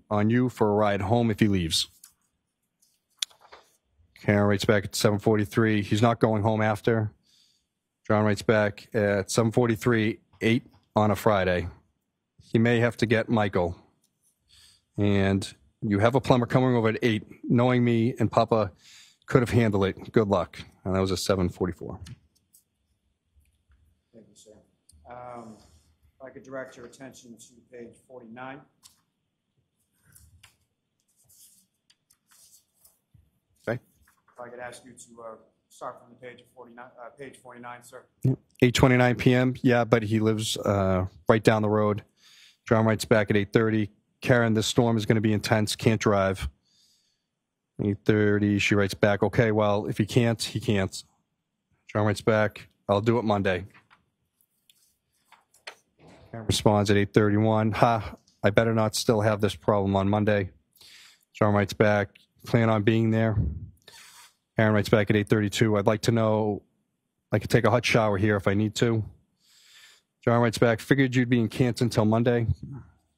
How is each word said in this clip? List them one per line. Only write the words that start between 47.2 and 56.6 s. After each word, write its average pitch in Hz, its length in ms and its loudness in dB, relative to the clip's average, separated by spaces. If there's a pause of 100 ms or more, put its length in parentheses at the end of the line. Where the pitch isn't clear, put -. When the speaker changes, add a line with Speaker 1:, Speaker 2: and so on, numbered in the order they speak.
Speaker 1:
Eight 101 220 -2
thirty, 104 560 2
she - 160 0
writes 101 180 0
back, 101 300 0
"Okay, 110 280 2
well, 104 340 0
if 131 120 -8
he 110 80 0
can't, 117 360 0
he - 180 -8
can't." 98 420 -2 (840)
John 107 180 -2
writes 104 160 -2
back, 107 460 -2 (220)
"I'll 101 100 2
do 113 200 0
it 113 40 -4
Monday." 98 440 -2 (2750)
Karen 113 140 -14
responds 104 460 2